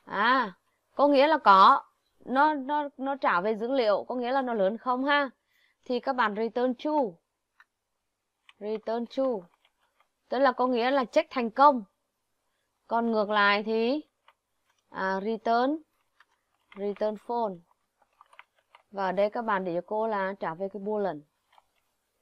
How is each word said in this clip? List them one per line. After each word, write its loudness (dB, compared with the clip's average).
À, 0
có 4
nghĩa 6
là 4
có, 8
nó, 2
nó, -4
nó -6
trả 0
về 0
dữ -6
liệu, 0
có -8
nghĩa -4
là 0
nó -6
lớn 0
không -4
ha. 0
Thì -4
các -4
bạn -2
return -2
true. -2
Return -6
true. -2
Tức -4
là 4
có -2
nghĩa 0
là 2
check 0
thành -4
công. 4
Còn -2
ngược 0
lại 2
thì, -2
à, -4
return, 0
return -4
false. -6
Và -6
ở -2
đây 0
các -6
bạn -2
để -4
cho -4
cô -4
là -4
trả -6
về -8
cái -12
boolean. -4